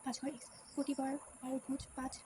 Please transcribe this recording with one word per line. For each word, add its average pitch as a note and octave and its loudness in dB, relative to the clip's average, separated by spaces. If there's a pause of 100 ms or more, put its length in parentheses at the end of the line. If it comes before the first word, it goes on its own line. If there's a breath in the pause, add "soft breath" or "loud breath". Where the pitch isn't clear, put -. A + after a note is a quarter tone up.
পাঁচ B3 2
ঘর C4 2
এক্স। C4+ -4 (280)
কোটি C#4 4
বার C4+ 4 (280)
বারো C4 2 (100)
ভুজ C4+ 2 (140)
পাঁচ C4 0 (120)